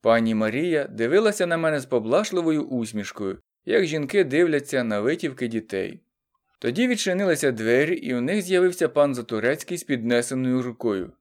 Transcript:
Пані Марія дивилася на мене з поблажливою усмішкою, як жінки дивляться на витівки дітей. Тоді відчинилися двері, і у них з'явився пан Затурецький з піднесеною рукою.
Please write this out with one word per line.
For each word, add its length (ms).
Пані 320
Марія 500
дивилася 640
на 100
мене 240
з 60
поблажливою 760
усмішкою, 760
як 200
жінки 400
дивляться 600
на 160
витівки 480
дітей. 540
Тоді 300
відчинилися 640
двері, 420
і 200
у 60
них 220
з'явився 460
пан 260
Затурецький 640
з 60
піднесеною 800
рукою. 580